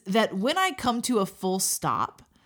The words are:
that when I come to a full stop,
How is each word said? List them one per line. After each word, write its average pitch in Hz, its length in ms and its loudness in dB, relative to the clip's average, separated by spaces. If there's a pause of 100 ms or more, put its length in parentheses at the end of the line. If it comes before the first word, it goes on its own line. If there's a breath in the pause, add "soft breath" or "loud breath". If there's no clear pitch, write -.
that 214 280 2
when 240 220 0
I 370 140 2
come 240 320 -2
to 247 160 0
a 190 80 2
full 190 320 -2
stop, - 640 -2 (240)